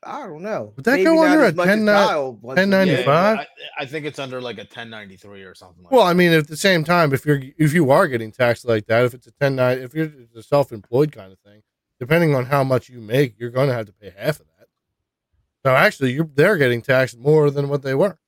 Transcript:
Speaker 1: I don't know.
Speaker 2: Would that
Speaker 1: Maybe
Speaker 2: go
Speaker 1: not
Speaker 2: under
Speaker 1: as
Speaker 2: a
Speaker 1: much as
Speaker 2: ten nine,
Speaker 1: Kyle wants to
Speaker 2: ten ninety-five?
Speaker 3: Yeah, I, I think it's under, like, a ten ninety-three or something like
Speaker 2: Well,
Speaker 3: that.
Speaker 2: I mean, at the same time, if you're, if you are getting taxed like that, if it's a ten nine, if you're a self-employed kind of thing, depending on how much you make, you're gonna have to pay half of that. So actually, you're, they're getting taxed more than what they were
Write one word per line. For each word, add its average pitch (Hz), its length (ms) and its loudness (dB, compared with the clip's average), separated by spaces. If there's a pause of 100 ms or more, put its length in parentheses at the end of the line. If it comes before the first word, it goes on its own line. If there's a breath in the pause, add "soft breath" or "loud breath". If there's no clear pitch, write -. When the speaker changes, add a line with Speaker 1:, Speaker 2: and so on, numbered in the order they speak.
Speaker 1:
I 175 240 -14
don't 156 160 -16
know. 139 320 -10
Speaker 2:
Would 135 100 -10
that 226 80 0
Speaker 1:
Maybe 370 120 0
Speaker 2:
go 330 100 4
Speaker 1:
not 320 140 4
Speaker 2:
under 311 160 4
Speaker 1:
as 180 80 2
Speaker 2:
a - 20 -4
Speaker 1:
much 175 120 0
as 196 80 4
Speaker 2:
ten 214 100 0
nine, 202 220 4
Speaker 1:
Kyle 143 260 -2
wants 120 260 -6
to - 40 2
Speaker 2:
ten 196 80 0
ninety-five? 185 640 2
Speaker 3:
Yeah, 147 60 -8 (360)
I, 147 40 -8
I - 20 -10
think 143 220 -10
it's 147 120 -12
under, 127 220 -10
like, 120 180 -10
a 101 60 -16
ten 117 240 -18
ninety-three 101 540 -20
or 92 120 -20
something 90 280 -20
like - 80 -8
Speaker 2:
Well, 240 140 6
Speaker 3:
that. 175 60 0
Speaker 2:
I - 20 0
mean, 175 180 4
at 156 160 2
the 156 100 -16
same 185 260 2
time, 160 300 2
if 127 120 -4
you're, 143 160 0 (160)
if 151 160 2
you 160 180 2
are 175 160 4
getting 113 240 -6
taxed 120 340 -2
like 113 220 0
that, 113 180 2
if 120 100 -4
it's - 120 -20
a - 40 -20
ten 139 240 -2
nine, 127 240 0
if 127 160 -16
you're 160 160 -4 (240)
a 113 80 -20
self-employed 135 680 -2
kind 95 200 -20
of 95 80 -20
thing, 104 220 -20 (380)
depending 156 340 0
on 127 140 -2
how 139 160 0
much 131 260 -2
you 123 100 -20
make, 117 400 -2
you're 120 120 -10
gonna 127 220 0
have 113 140 -6
to 104 60 -20
pay 98 240 -20
half 135 220 -6
of - 60 -20 (120)
that. 110 100 -20 (960)
So 131 120 2
actually, 139 380 0
you're, 156 200 -6
they're 170 240 2
getting 123 240 0
taxed 127 380 -2
more 147 320 2
than 143 180 -4
what 143 140 -4
they 135 100 -4
were 185 240 -2 (100)